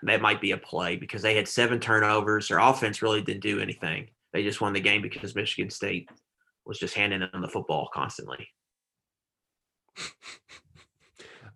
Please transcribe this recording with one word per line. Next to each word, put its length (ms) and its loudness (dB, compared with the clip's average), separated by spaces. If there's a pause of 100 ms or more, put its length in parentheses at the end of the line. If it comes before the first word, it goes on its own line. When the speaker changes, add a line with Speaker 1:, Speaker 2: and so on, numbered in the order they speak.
Speaker 1:
that 180 4
might 200 4
be 100 0
a 60 0
play 380 -4
because 260 -8
they 140 2
had 120 2
seven 320 2
turnovers. 680 4
Their 120 4
offense 420 4
really 200 2
didn't 220 -6
do 160 0
anything. 500 -6 (220)
They 120 0
just 180 -4
won 120 0
the 60 0
game 220 2
because 340 -8
Michigan 340 -2
State 400 -6 (560)
was 140 -12
just 160 -6
handing 240 0
them 240 -6
the 40 -4
football 460 -4
constantly. 540 -8 (1500)
Speaker 2:
<laughs> 80 -10 (1500)